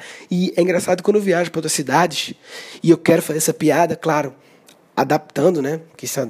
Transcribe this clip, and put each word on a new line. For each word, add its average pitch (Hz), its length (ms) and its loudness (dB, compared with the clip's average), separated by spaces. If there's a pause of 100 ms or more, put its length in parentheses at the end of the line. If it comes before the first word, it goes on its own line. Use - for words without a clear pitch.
(300)
E 180 240 0
é 180 60 0
engraçado 180 420 0
quando 208 140 2
eu 208 60 0
viajo 175 280 0
pra 165 100 -8
outras 156 120 -4
cidades 151 640 0 (480)
e 156 80 6
eu 160 80 6
quero 165 240 2
fazer 151 160 -4
essa 156 160 -2
piada, 160 420 2
claro, 147 380 -2 (600)
adaptando, 151 680 0
né? 147 200 -4 (160)
Que - 80 -16
isso - 160 -6
é 123 100 -4